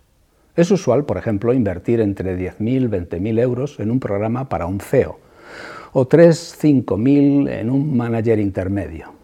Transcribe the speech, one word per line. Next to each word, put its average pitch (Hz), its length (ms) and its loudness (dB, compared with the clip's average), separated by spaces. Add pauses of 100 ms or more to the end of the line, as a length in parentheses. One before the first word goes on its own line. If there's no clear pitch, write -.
(560)
Es 175 160 2
usual, 147 340 0
por 95 120 -4
ejemplo, 113 360 -2
invertir 113 480 0
entre 95 340 -2
diez 90 240 -6
mil, 127 280 0
veinte 87 320 -4
mil 110 180 -2
euros 127 420 -2
en 107 120 -4
un 131 80 0
programa 113 500 -4
para 85 160 -4
un 95 140 -6
ceo, 98 400 -2 (760)
o 127 140 2
tres, 165 500 4
cinco 131 400 2
mil 139 500 4
en 98 220 -4
un 139 260 0
manager 113 440 0
intermedio. 92 720 -4 (100)